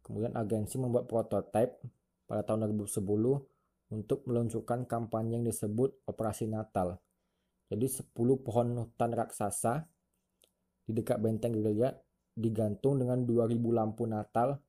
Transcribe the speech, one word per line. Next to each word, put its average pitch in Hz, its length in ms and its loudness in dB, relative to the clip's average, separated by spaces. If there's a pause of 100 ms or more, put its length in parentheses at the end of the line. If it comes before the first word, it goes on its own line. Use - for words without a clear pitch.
Kemudian 110 340 -4
agensi 110 460 -2
membuat 120 260 0
prototipe 110 720 0 (460)
pada 107 180 -2
tahun 110 240 0
dua 104 60 0
ribu 104 160 -2
sepuluh 110 480 2 (560)
untuk 110 340 -4
meluncurkan 120 640 -2
kampanye 117 500 -2
yang 117 80 0
disebut 113 600 0
Operasi 110 420 -4
Natal. 95 480 -2 (720)
Jadi 107 160 0
sepuluh 131 560 0
pohon 120 320 0
hutan 117 400 -2
raksasa 113 720 -2 (960)
di 110 160 -4
dekat 113 240 0
benteng 110 320 0
gerilya 107 400 2 (400)
digantung 113 640 0
dengan 127 240 2
dua 117 240 4
ribu 117 240 2
lampu 113 400 0
Natal 117 480 0 (100)